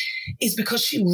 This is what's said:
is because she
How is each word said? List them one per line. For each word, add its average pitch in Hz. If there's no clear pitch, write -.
is 202
because 226
she 294